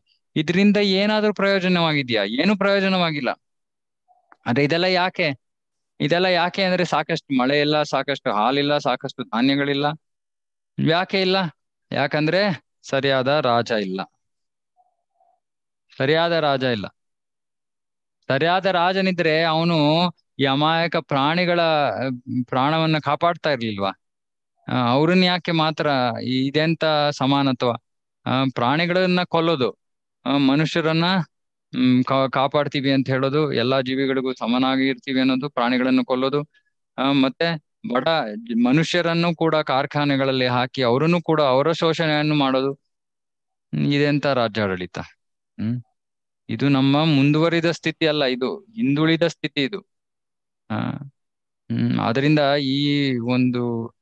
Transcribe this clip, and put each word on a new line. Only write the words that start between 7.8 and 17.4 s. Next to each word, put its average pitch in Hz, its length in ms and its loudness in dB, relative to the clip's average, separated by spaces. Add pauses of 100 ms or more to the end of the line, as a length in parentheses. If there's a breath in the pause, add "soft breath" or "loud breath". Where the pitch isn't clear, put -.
ಸಾಕಷ್ಟು 135 500 -4
ಹಾಲಿಲ್ಲ, 139 440 0
ಸಾಕಷ್ಟು 135 460 -4
ಧಾನ್ಯಗಳಿಲ್ಲ. 139 600 0 (960)
ಯಾಕೆ 175 420 0
ಇಲ್ಲ? 185 140 2 (560)
ಯಾಕಂದ್ರೆ 156 720 0 (180)
ಸರಿಯಾದ 135 460 0
ರಾಜ 127 440 0
ಇಲ್ಲ, 98 300 -2 (2000)
ಸರಿಯಾದ 160 340 0
ರಾಜ 143 320 0
ಇಲ್ಲ. 117 220 -2 (1400)